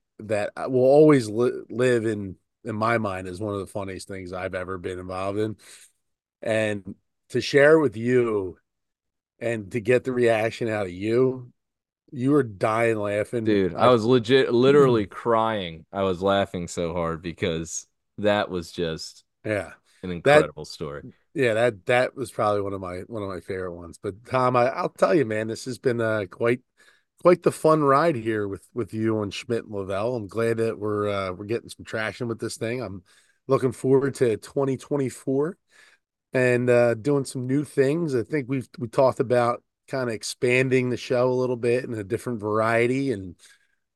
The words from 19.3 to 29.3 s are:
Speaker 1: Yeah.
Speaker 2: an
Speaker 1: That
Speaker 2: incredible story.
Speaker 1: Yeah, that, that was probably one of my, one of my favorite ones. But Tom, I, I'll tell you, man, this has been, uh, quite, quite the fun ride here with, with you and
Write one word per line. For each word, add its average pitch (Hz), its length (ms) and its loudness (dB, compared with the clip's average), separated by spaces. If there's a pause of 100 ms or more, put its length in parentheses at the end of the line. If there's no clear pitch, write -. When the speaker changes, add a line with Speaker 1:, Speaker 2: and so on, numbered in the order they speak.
Speaker 1:
Yeah. 98 260 -4 (320)
Speaker 2:
an 92 60 -10
Speaker 1:
That 87 60 -6
Speaker 2:
incredible 135 500 2
story. 71 480 -12 (200)
Speaker 1:
Yeah, 120 220 0
that, 113 320 0
that 123 280 2
was 92 160 -8
probably 104 300 0
one 98 120 -6
of 98 80 -8
my, 90 260 -8
one 110 160 -10
of 95 60 -8
my 92 100 -10
favorite 92 340 -8
ones. 85 240 -16
But 104 300 -10
Tom, 127 280 2
I, 123 120 4
I'll 175 220 -4
tell - 260 2
you, 139 100 2
man, 110 220 -4
this 110 180 -8
has 123 140 -8
been, 120 200 0
uh, 110 300 0
quite, 120 300 0 (640)
quite 175 180 6
the 156 100 2
fun 156 320 2
ride 143 320 4
here 110 320 -2
with, 98 280 -10
with 113 180 -6
you 110 300 0
and 98 100 -6